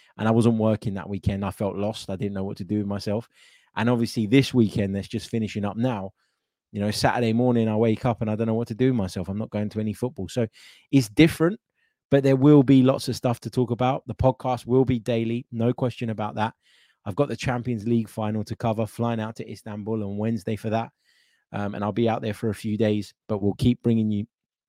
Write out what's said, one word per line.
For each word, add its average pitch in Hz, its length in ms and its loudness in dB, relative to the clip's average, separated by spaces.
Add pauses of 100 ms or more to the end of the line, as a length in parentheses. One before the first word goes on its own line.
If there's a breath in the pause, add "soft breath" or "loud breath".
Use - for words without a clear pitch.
(180 soft breath)
and 107 100 0
I 113 40 6
wasn't 113 260 4
working 107 380 0
that 95 120 -10
weekend. 98 380 -4
I 98 60 -2
felt 98 260 -4
lost. 104 320 -6
I 95 80 -6
didn't 101 160 -6
know 95 100 -6
what 101 140 -8
to 95 80 -10
do 107 140 -2
with 101 80 -2
myself. 101 420 -4 (480 soft breath)
And 113 120 2
obviously 117 380 0
this 127 260 4
weekend 101 400 2
that's 98 140 -6
just - 220 -10
finishing 110 340 -4
up 101 140 -4
now, 113 340 -4 (640)
you 101 80 -4
know, 104 100 0
Saturday 113 400 0
morning, 117 380 2
I 107 80 0
wake 113 260 2
up 120 180 0
and 110 80 -2
I 107 60 -2
don't 113 120 -2
know 110 60 0
what 117 140 -2
to 113 80 -10
do 127 120 2
with 127 100 2
myself. 92 320 -4
I'm 98 80 -6
not 110 120 -8
going 104 200 -4
to 110 100 -8
any 107 140 -4
football. 98 340 -6
So 117 180 -2 (460 loud breath)
it's 135 160 4
different, 165 500 2 (540)
but 139 100 6
there 135 140 4
will 143 280 8
be 131 200 6
lots 131 240 2
of 120 80 -2
stuff 120 260 -2
to 120 80 -10
talk 120 220 0
about. 127 340 -2
The - 100 -10
podcast 127 500 0
will 131 180 4
be 123 160 0
daily. 117 540 -4
No 117 200 0
question 120 360 -4
about 107 260 -6
that. 110 180 -2 (520 soft breath)
I've 107 100 -6
got 143 140 2
the 113 80 -4
Champions 120 500 -4
League 117 220 2
final 107 340 -4
to - 140 -10
cover, 110 280 -2
flying 117 360 -4
out 110 160 -10
to 107 120 -12
Istanbul 107 540 -8
on 101 140 -8
Wednesday 113 400 -4
for 113 120 -8
that. 113 220 -2 (640)
Um, 101 220 -6
and 104 80 -6
I'll 104 100 -2
be 113 160 2
out 120 120 -2
there 107 120 -4
for 113 160 -4
a 101 40 0
few 104 240 -4
days, 107 360 0 (160)
but 104 120 -4
we'll 101 120 2
keep - 280 2
bringing 110 300 2
you 104 160 -4 (420)